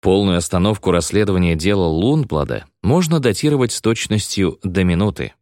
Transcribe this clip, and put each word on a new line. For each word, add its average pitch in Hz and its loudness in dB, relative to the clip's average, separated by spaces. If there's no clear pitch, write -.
Полную 95 2
остановку 95 0
расследования 90 0
дела 92 0
Лундблада 80 -2
можно 160 2
датировать 131 0
с - -8
точностью 104 -2
до 92 -2
минуты. 90 -2